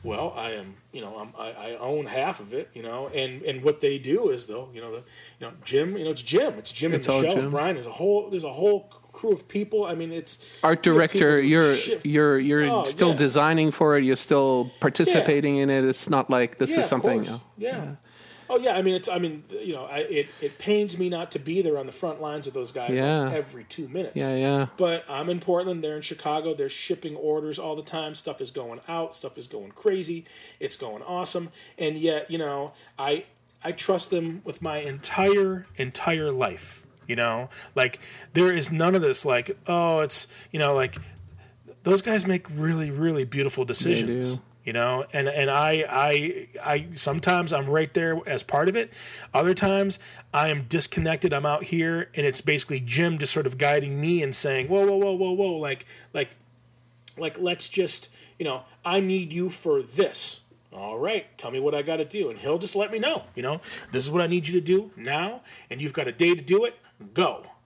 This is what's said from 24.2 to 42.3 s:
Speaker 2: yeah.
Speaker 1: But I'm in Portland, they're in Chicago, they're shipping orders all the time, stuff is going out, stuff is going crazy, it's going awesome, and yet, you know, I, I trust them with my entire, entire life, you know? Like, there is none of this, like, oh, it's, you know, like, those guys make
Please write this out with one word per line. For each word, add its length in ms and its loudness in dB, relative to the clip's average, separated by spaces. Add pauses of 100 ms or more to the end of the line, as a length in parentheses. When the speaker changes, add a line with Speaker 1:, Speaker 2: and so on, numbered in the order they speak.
Speaker 2:
yeah. 400 2
Speaker 1:
But 320 0
I'm 220 -6
in 100 -2
Portland, 420 -2
they're 140 -4
in 60 -8
Chicago, 520 -4
they're 140 -2
shipping 480 -6
orders 420 -2
all 200 -6
the 40 -10
time, 320 -8
stuff 280 -10
is 100 -10
going 380 -10
out, 260 -4
stuff 220 -12
is 100 -14
going 240 -14
crazy, 540 -2 (340)
it's 160 -6
going 260 -10
awesome, 500 -6 (260)
and 180 -2
yet, 340 0
you 80 -4
know, 360 -4 (260)
I, 240 0 (400)
I 80 -4
trust 380 0
them 340 -2
with 180 -12
my 180 -4
entire, 840 0 (120)
entire 520 -2
life, 560 -4 (220)
you 80 -4
know? 320 0 (260)
Like, 260 0 (340)
there 200 6
is 160 0
none 260 4
of 60 4
this, 220 2
like, 420 0
oh, 360 2
it's, 260 0 (240)
you 80 -6
know, 160 4
like, 220 0 (840)
those 180 4
guys 260 0
make 260 0